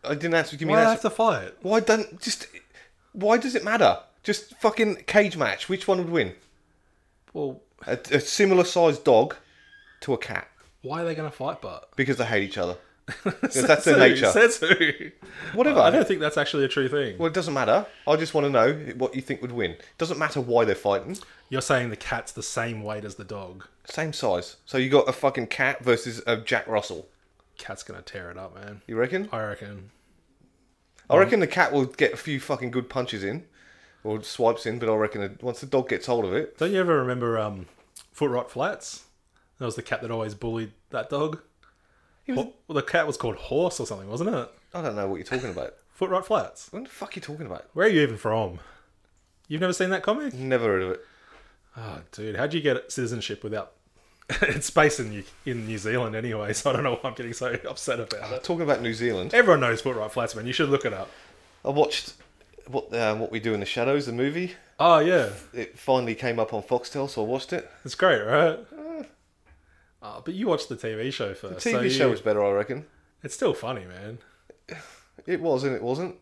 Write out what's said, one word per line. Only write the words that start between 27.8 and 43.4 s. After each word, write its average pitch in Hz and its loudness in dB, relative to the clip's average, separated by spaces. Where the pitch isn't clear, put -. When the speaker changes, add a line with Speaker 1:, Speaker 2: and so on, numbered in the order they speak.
Speaker 2:
gonna - -16
tear 90 -14
it 90 -16
up, 92 -14
man. 104 -16
Speaker 1:
You 113 -6
reckon? 175 0
Speaker 2:
I 110 -4
reckon. 104 -10
Speaker 1:
I 135 6
Speaker 2:
Um, 156 10
Speaker 1:
reckon 196 6
the 170 2
cat 170 2
will 139 2
get - 2
a - -8
few 143 -6
fucking 127 -4
good 123 -4
punches 117 -6
in. 123 -6
Or 107 -4
swipes 117 0
in, 117 -4
but 117 0
I 110 4
reckon 107 0
it, 101 -8
once 120 -6
the 143 -12
dog 131 0
gets 98 -2
hold 120 2
of 92 -2
it. 113 -2
Speaker 2:
Don't 170 0
you 190 2
ever 175 4
remember, 123 -2
um, 101 -6
Foot 147 0
Rot 123 -2
Flats? - -6
That 131 -6
was 113 -4
the 120 -10
cat - -4
that 117 -10
always 110 -4
bullied 113 -6
that - -6
dog. 156 -2
Speaker 1:
He 277 -6
was 254 0
Speaker 2:
Ho-, - -20
well, 160 -4
the 139 2
cat 165 0
was 147 -4
called 113 -4
Horse 165 -2